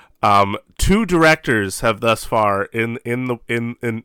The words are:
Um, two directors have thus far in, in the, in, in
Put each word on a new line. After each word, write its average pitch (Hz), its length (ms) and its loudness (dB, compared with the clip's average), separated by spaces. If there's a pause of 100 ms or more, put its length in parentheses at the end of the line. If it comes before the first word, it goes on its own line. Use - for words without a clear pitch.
(220)
Um, 101 360 2 (200)
two 214 280 2
directors 156 760 0
have 113 180 0
thus 113 240 -2
far 101 420 0
in, 117 380 -6
in 123 220 -4
the, 123 120 -4 (100)
in, 117 340 -4
in 113 240 -6